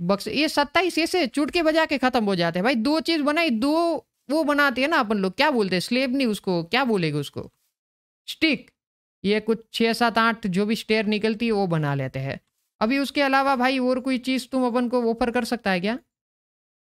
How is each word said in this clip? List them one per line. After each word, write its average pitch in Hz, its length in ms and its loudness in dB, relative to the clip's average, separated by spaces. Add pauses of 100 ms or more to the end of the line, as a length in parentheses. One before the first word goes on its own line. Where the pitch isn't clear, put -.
बक्स, 190 280 -2
ये 302 200 0
सत्ताईस 320 500 0
ऐसे 330 280 0
चुटकी 294 360 -2
बजा 320 240 4
के 302 120 0
खत्म 247 260 0
हो 202 100 0
जाते 170 240 0
हैं 185 60 0
भाई। 262 120 2
दो 285 240 2
चीज 330 200 0
बनाई, 302 300 0
दो 294 560 0 (240)
वो 311 140 2
बनाते 285 360 2
हैं 269 80 0
ना 330 80 0
अपन 220 220 0
लोग, 190 180 -2
क्या 294 140 2
बोलते 208 260 0
हैं, 175 40 0
स्लेब 247 360 -2
नहीं, 269 100 0
उसको 190 380 -2
क्या 240 200 0
बोलेंगे 175 340 0
उसको, - 320 -8 (760)
स्टिक। - 420 -2 (540)
ये 208 160 2
कुछ 220 320 -2
छः, 226 200 2
सात, 226 260 0
आठ 226 280 0
जो 190 200 0
भी 220 100 0
स्टेयर 220 300 -2
निकलती 214 400 0
है 226 60 0
वो 196 140 0
बना 156 280 0
लेते 135 240 -4
हैं। 135 220 -6 (400)
अभी 240 180 0
उसके 277 240 0
अलावा 269 340 2
भाई 262 220 0
और 254 220 0
कोई 254 200 -2
चीज़ 262 280 -2
तुम 254 180 0
अपन 240 220 0
को 247 220 0
ऑफर 226 200 0
कर 233 140 0
सकता 226 260 -4
है 185 100 0
क्या, 208 180 -4 (960)